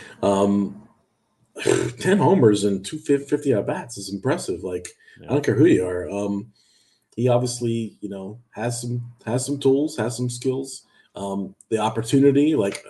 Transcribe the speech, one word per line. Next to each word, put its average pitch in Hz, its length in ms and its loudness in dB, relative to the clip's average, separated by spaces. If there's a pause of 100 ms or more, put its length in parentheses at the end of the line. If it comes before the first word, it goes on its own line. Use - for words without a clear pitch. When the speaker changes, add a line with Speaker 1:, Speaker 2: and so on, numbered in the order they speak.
(220)
Speaker 1:
Um, 101 680 0 (680)
<sighs> - 440 -2
ten 190 200 2
homers 120 460 6
and 98 200 -2
two - 140 -10
fifty 143 540 0
at 101 120 0
bats - 320 -8
is 95 160 -12
impressive. 127 480 -4
Like, 90 280 -8 (320)
Speaker 2:
Yeah. 82 80 -20
Speaker 1:
I 120 40 -4
don't 143 120 0
care 113 100 2
who 139 100 6
you 92 220 4
are. 90 220 -4
Um, 101 420 -4 (640)
he 123 140 0
obviously, 120 720 -2
you 101 80 -8
know, 98 320 -12 (100)
has 120 300 -6
some, 120 280 -6 (160)
has 123 200 -2
some 143 120 -4
tools, 143 380 2
has 120 220 -4
some 123 120 -2
skills. 131 540 -6 (320)
Um, 98 400 -6 (140)
the 110 80 0
opportunity, 135 760 4
like, 101 340 -2